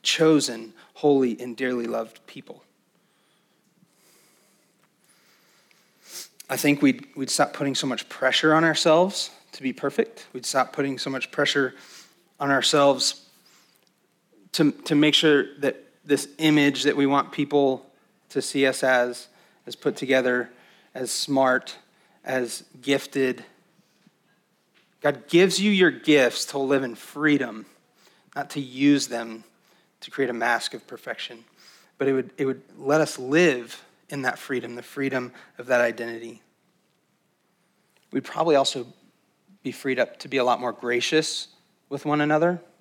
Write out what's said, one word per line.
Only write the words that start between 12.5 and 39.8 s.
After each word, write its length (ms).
ourselves 760
to, 200
to 220
make 200
sure 440
that 180
this 240
image 460
that 120
we 100
want 260
people 580
to 100
see 260
us 160
as, 460
as 100
put 200
together, 540
as 160
smart, 680
as 400
gifted. 640
God 280
gives 320
you 100
your 200
gifts 560
to 120
live 240
in 120
freedom, 720
not 160
to 100
use 480
them 360
to 100
create 200
a 40
mask 380
of 140
perfection. 580
But 100
it 60
would, 240
it 80
would 160
let 220
us 180
live 640
in 120
that 160
freedom, 360
the 80
freedom 500
of 80
that 140
identity. 600
We'd 140
probably 320
also 300
be 100
freed 260